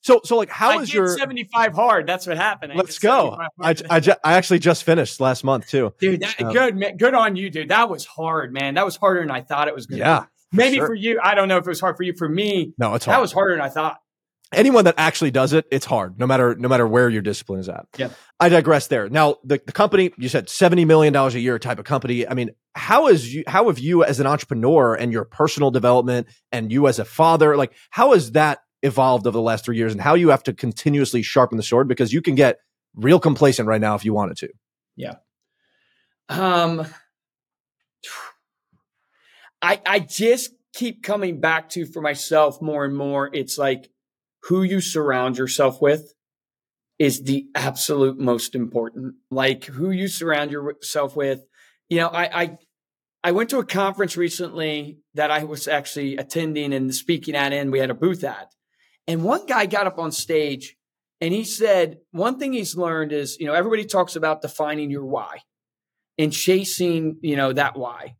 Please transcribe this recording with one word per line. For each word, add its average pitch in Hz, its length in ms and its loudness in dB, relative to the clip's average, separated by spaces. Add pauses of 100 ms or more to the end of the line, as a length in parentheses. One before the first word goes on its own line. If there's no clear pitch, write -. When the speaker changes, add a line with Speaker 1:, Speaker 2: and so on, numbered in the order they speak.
Speaker 1:
so, 240 200 6
so, 240 120 -2
like, 220 140 0
how 247 300 2
Speaker 2:
I - 20 -4
Speaker 1:
is 233 60 -6
Speaker 2:
did 196 80 -6
Speaker 1:
your 185 200 2
Speaker 2:
seventy-five 240 600 -2
hard. 202 320 2
That's 185 180 -4
what 170 100 -4
happened. 175 380 -4
I - 20 -8
Speaker 1:
Let's 185 220 -2
Speaker 2:
did - 100 -2
Speaker 1:
go. 208 300 4
Speaker 2:
seventy-five 165 120 -8 (100)
Speaker 1:
I, 165 60 -6
Speaker 2:
hard. 160 260 0
Speaker 1:
I 165 80 6
ju-, 156 140 4 (100)
I 165 100 4
actually 180 240 4
just 165 260 2
finished 165 360 2
last 131 240 0
month 135 260 0
too. 123 300 0
Speaker 2:
Dude, 185 220 0
that, 214 200 -6
Speaker 1:
Um, 113 120 -4
Speaker 2:
good, 247 220 2
man. 190 220 -6
Good 247 160 4
on 220 220 2
you, 185 160 -6
dude. 151 180 -8
That 226 180 4
was 190 180 -8
hard, 160 460 -4
man. 139 220 -4
That 185 120 2
was 185 100 -6
harder 190 240 2
than 160 100 -4
I 131 120 -6
thought 147 260 -2
it 147 80 -6
was 131 100 -14
gonna - 140 -10
Speaker 1:
Yeah, 147 220 4
Speaker 2:
be. - 40 -14
Speaker 1:
for - 300 -12
Speaker 2:
Maybe 262 220 4
Speaker 1:
sure. 208 100 0
Speaker 2:
for 233 80 -4
you, 220 260 -2
I 196 140 2
don't 196 120 2
know 185 100 2
if 175 100 -2
it - 20 -4
was 165 100 -6
hard 180 180 -2
for 180 60 -6
you. 180 140 -4
For 170 100 -4
me, 185 520 -2
Speaker 1:
No, 113 160 0
it's 120 100 -4
Speaker 2:
that - 60 0
Speaker 1:
hard. 254 100 4
Speaker 2:
was - 100 -2
harder 190 220 0
than 156 80 -2
I 139 80 -4
thought. 151 280 -4 (560)
Speaker 1:
Anyone 220 320 6
that 170 120 6
actually 160 340 2
does 131 220 2
it, 156 180 4
it's 135 140 -2
hard, 98 340 -2
no 123 80 0
matter, 127 280 4
no 120 120 -4
matter 123 180 4
where 120 220 4
your 110 140 0
discipline 98 380 -6
is 92 100 -10
at. - 160 -14 (100)
Speaker 2:
Yeah. 131 140 -6 (300)
Speaker 1:
I 175 100 2
digress 160 380 4
there. 113 200 -2
Now, 147 280 2 (100)
the, 139 200 0
the - 60 -14
company, 190 460 2
you 127 120 -6
said - 200 -2
seventy 180 340 4
million 156 300 6
dollars 135 220 2
a 123 40 -4
year 120 200 -2
type 120 180 -6
of - 80 -16
company. 123 420 -4
I - 60 -8
mean, 123 160 -4 (240)
how 254 340 4
is 135 280 6
you, 156 100 -8
how 220 220 2
have 151 100 0
you 165 260 2
as 131 160 0
an 139 60 0
entrepreneur 135 680 2
and 120 180 -4
your 110 120 -2
personal 147 440 0
development 123 560 2 (260)
and 113 200 -6
you 139 160 2
as 123 100 2
a 107 80 -6
father, 160 500 4
like, 139 160 0 (200)
how 262 220 4
has 127 180 2
that 151 320 0 (200)
evolved 127 440 2
over 113 100 -2
the 117 40 0
last 113 220 -2
three 117 140 -4
years 113 160 0
and 98 80 -8
how 147 140 4
you 175 140 6
have 135 120 4
to 131 100 -4
continuously 131 680 -2
sharpen 123 340 2
the 107 80 -4
sword? 123 240 2
Because 120 240 -2
you 160 100 0
can 156 120 0
get 131 240 4 (380)
real 143 260 4
complacent 135 480 2
right 110 100 2
now 107 160 0
if 101 80 -6
you 107 80 -2
wanted 101 260 -2
to. - 120 -10 (480)
Speaker 2:
Yeah. 120 160 -12 (1120)
Um, 170 600 0 (2750)
I, 196 240 0
I 202 140 0
just 226 520 -2 (220)
keep 233 300 -8
coming 190 360 -4
back 160 300 -2
to, 170 160 -8
for 160 160 -12
myself 147 600 0
more 151 220 -4
and 139 120 -4
more, 139 360 -4
it's 139 260 -8
like, 135 320 -4 (560)
who 185 180 0
you 185 180 0
surround 131 560 -2
yourself 131 460 0
with 151 320 0 (800)
is 139 280 0
the 139 280 -2
absolute 135 680 -2
most 120 360 -2
important. 120 580 -6 (160)
Like, 135 360 -2
who 147 260 -6
you 190 160 -4
surround 151 420 -4
yourself 143 680 -6
with. 135 300 -4 (440)
You 170 100 0
know, 165 80 0
I, 170 340 -4
I, 165 160 -6 (680)
I 175 100 0
went 226 180 -2
to 269 80 0
a - 60 -4
conference 196 520 -4
recently 160 800 -6 (160)
that 147 160 -2
I 151 140 -2
was 151 240 -10
actually 139 500 -4
attending 151 560 -6
and 131 200 -4
speaking 156 420 -4
at, 139 180 -2
and 139 180 -4
we 135 60 0
had 131 140 -2
a 120 40 -6
booth 170 280 -2
at. 104 320 -12 (520)
And 165 160 -4
one 311 220 -2
guy 226 220 0
got 202 180 -2
up 180 140 -6
on 160 120 -6
stage 147 640 -4 (440)
and 170 160 -2
he 220 80 -4
said, 190 560 0 (100)
one 233 300 -4
thing 277 140 -6
he's 208 220 -6
learned 160 360 -4
is, 143 280 -8
you 156 60 -8
know, 147 80 -4
everybody 214 320 -2
talks 180 300 -4
about 156 260 -4
defining 151 480 -6
your 139 160 -8
why 107 360 -8 (760)
and 151 160 0
chasing, 175 880 -2
you 151 140 -4
know, 135 180 0
that 139 240 -2
why. 117 420 -12